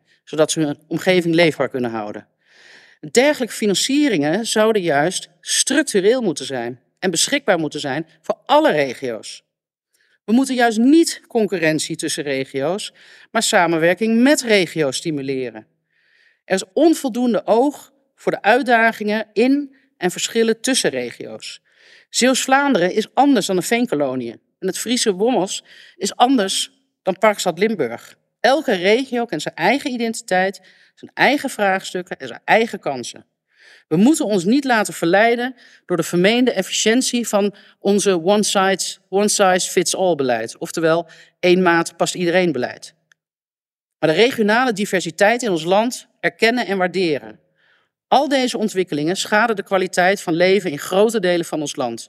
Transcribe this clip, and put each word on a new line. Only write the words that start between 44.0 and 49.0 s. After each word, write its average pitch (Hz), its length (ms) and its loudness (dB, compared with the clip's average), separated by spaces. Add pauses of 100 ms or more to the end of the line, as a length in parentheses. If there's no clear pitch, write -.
de 156 60 2
regionale 233 580 2
diversiteit 202 720 0
in 226 80 -2
ons 160 120 -2
land 208 440 0 (120)
erkennen 220 460 0
en 196 120 -4
waarderen. 165 600 -2 (720)
Al 285 180 2
deze 262 300 0
ontwikkelingen 175 580 -2